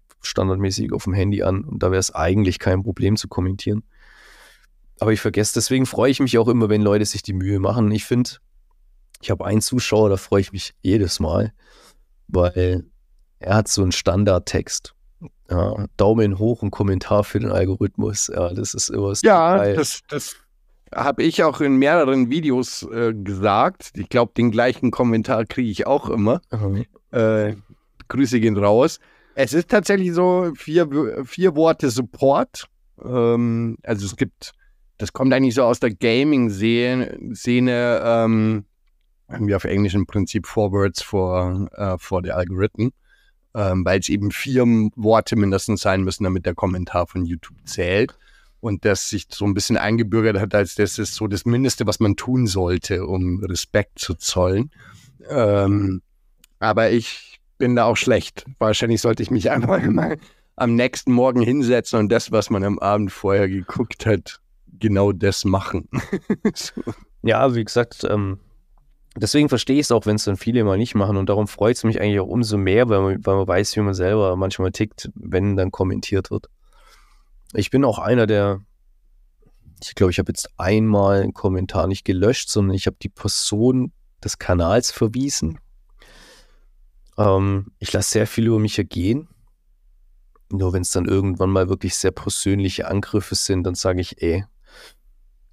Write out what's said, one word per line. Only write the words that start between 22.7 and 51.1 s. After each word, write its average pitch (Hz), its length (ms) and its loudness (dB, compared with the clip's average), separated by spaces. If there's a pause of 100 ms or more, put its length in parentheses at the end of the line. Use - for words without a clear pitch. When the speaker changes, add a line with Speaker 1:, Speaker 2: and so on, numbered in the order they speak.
Speaker 2:
äh, 113 320 -2
gesagt. 104 800 -2
Ich - 140 -8
glaub, 120 260 0
den 117 160 2
gleichen 120 400 0
Kommentar 113 560 0
krieg 123 220 -4
ich 104 180 -4
auch 143 240 0
immer. 117 300 0 (100)
Speaker 1:
Mhm. 104 340 -4 (280)
Speaker 2:
Äh, 110 420 0 (540)
Grüße 123 320 0
gehen 110 160 2
raus. 107 420 4 (380)
Es 127 180 0
ist 170 160 0
tatsächlich 190 420 2
so, 180 440 2
vier 160 340 0
Wö-, 139 340 -2
vier 175 300 0
Worte 156 360 2
Support. 135 760 0 (360)
Ähm, 117 840 0
also 104 220 -4
es 95 100 -8
gibt, - 360 -6 (460)
das 107 140 -8
kommt 131 200 2
eigentlich 131 220 2
so 131 80 2
aus 120 180 2
der 117 140 0
Gaming-Szene, 120 1400 0
Szene, 120 680 2
ähm, 113 600 2 (640)
haben 117 180 -4
wir 101 100 2
auf - 80 -4
Englisch 98 300 0
im 98 120 0
Prinzip 98 400 -4
four 104 260 -2
words 98 300 0
for, 92 720 -2
äh, 95 240 -4
for 92 260 -4
the 90 80 -6
algorithm, 92 580 -2 (640)
ähm, 92 300 0
weil's 92 240 0
eben 101 240 -2
vier 127 300 0
M-, 113 340 4
Worte 110 400 2
mindestens 98 460 0
sein 95 200 0
müssen, 95 220 -4
damit 92 220 -2
der 90 80 -2
Kommentar 90 520 -2
von 92 180 -6
YouTube 85 320 -10 (100)
zählt. 95 500 -2 (440)
Und 104 240 -4
das 101 240 0
sich - 220 -6
so - 140 -8
ein 101 100 2
bisschen 101 220 0
eingebürgert 110 640 2
hat, 98 120 -4
als - 220 2
das 101 240 0
ist 104 160 -6